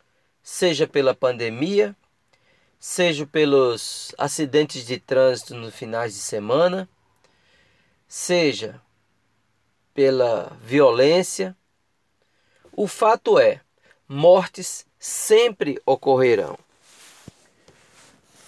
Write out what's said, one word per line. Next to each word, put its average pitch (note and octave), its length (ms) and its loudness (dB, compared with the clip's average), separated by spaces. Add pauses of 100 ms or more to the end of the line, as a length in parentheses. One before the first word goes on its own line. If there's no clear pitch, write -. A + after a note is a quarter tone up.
(440)
seja D#3 440 -2
pela C3 260 0
pandemia, C3+ 840 -2 (840)
seja D#3+ 460 -4
pelos C#3 920 0
acidentes C#3+ 680 -4
de B2 140 -8
trânsito C3 560 0
nos A2+ 200 -16
finais A2+ 380 -8
de G2+ 60 -14
semana, D#3 680 -2 (1200)
seja B2 720 -4 (1120)
pela B2+ 680 0
violência. D3 960 2 (1120)
O G3+ 160 -4
fato G#3+ 520 2
é, A2 200 2 (480)
mortes F3 800 2 (140)
sempre G#3+ 840 0
ocorrerão. B2+ 720 2 (1900)